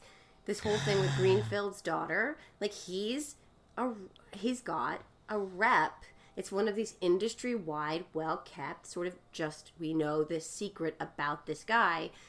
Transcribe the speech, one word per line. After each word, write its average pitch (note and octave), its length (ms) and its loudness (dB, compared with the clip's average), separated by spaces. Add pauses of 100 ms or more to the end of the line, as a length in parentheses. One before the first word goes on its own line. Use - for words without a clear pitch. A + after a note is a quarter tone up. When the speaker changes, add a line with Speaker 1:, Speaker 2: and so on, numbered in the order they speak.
(460)
Speaker 1:
this - 160 -4
whole G#3+ 180 2
thing G3+ 200 4
with F#3+ 120 4
Speaker 2:
<sighs> C3+ 60 0
Speaker 1:
Greenfield's G3+ 640 4
daughter, E3 560 0 (220)
like, G#3 140 -2
he's G#3+ 600 -4 (420)
a, A#3+ 140 0 (400)
he's A#3+ 300 -2
got D#3 400 -2 (280)
a G#3+ 80 -2
rep. F#3+ 640 2 (340)
It's - 140 -8
one G#3 160 2
of G3+ 80 0
these A3 260 -2
industry-wide, F3+ 1120 0
well-kept, D#3+ 760 -4
sort F3 200 -4
of F3+ 80 -6 (160)
just, - 480 -6
we D#3+ 140 -2
know D#3 300 2
this D#3 260 -4
secret E3 500 -4
about D3+ 460 -4
this - 180 -6
guy, F3 460 2 (200)